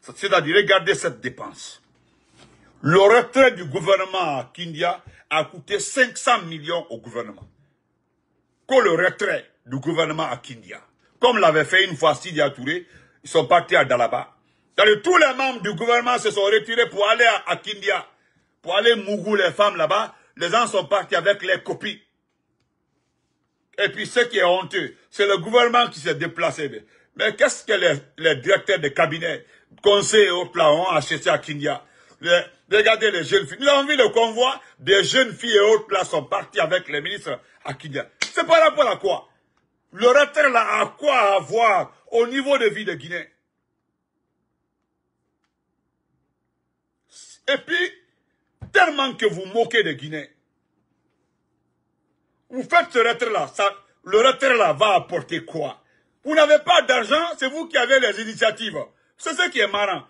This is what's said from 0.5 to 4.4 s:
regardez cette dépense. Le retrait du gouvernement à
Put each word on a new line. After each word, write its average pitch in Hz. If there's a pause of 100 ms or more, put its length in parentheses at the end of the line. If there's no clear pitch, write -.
regardez 190
cette -
dépense. - (1000)
Le 170
retrait 240
du 180
gouvernement 185
à 120